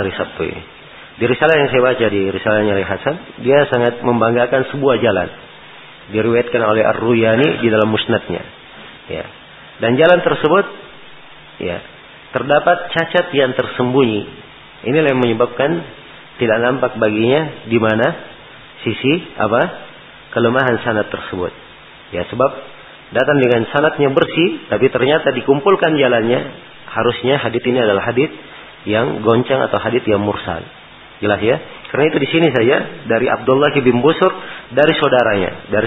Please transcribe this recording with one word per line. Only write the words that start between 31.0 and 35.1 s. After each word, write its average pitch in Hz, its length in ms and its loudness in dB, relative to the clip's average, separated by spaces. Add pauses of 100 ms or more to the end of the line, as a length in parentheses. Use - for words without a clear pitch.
Jelas 101 180 0
ya? 110 160 2 (380)
Karena 147 160 2
itu 156 100 -2
di 135 140 -2
sini 165 180 4
saja 123 560 0
dari 117 240 0
Abdullah 127 480 2
bin 123 240 2
Busur 165 300 2 (420)
dari 151 220 4
saudaranya, 113 760 0